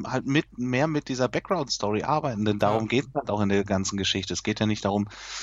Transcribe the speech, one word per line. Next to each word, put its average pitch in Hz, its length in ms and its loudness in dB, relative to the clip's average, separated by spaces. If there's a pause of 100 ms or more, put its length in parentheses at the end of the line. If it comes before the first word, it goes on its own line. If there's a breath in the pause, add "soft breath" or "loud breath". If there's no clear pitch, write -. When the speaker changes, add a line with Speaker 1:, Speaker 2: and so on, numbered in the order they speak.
Speaker 1:
halt 127 180 -2
mit, 139 320 0
mehr 127 300 2
mit 151 200 -2
dieser 127 220 2
Background-Story 127 760 0
arbeiten, 135 420 0
denn 104 120 2
darum 107 260 2
Speaker 2:
Ja. 107 40 -4
Speaker 1:
geht's 120 260 0
halt 139 160 -4
auch 104 120 0
in 101 80 2
der 98 140 4
ganzen 98 340 0
Geschichte. 95 360 -2
Es - 80 -4
geht 107 180 -2
ja 110 60 2
nicht 107 200 0
darum, 101 220 2 (360 loud breath)